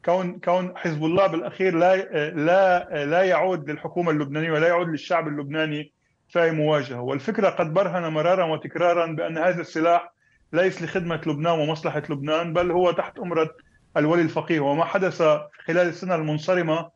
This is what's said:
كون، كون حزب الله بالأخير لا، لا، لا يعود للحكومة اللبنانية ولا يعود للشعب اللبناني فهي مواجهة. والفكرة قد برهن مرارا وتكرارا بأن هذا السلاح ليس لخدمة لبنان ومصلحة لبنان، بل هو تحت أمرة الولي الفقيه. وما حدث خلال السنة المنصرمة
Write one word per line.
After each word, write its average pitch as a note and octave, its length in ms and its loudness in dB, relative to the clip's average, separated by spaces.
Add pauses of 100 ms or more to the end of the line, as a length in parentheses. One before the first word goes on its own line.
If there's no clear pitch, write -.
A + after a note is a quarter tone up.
كون، F3+ 340 0
كون F3+ 380 0
حزب D#3 280 -4
الله F3+ 220 4
بالأخير F#3 480 -2
لا، F3+ 220 4 (340)
لا، F3 760 2
لا D#3 180 2
يعود F3 480 0
للحكومة E3 400 -2
اللبنانية D3+ 400 -2
ولا D#3 180 4
يعود F3 200 2
للشعب D#3+ 400 -2
اللبناني D3+ 640 -4 (360)
فهي E3+ 220 2
مواجهة. D3+ 500 0
والفكرة C#3+ 500 0
قد D#3+ 240 -2
برهن F3 380 0
مرارا F3 320 2
وتكرارا E3 640 0
بأن E3 320 -6
هذا F3 220 0
السلاح E3+ 520 0 (400)
ليس F3+ 300 0
لخدمة E3 440 -4
لبنان D#3+ 320 0
ومصلحة D3+ 520 -2
لبنان، D#3 420 -2
بل F3 180 0
هو F3 200 4
تحت - 280 -6
أمرة E3 320 0 (460)
الولي D#3+ 260 4
الفقيه. D#3 380 0
وما C#3+ 240 2
حدث F#3 380 0 (440)
خلال F3 220 2
السنة F3+ 260 -4
المنصرمة D#3+ 800 0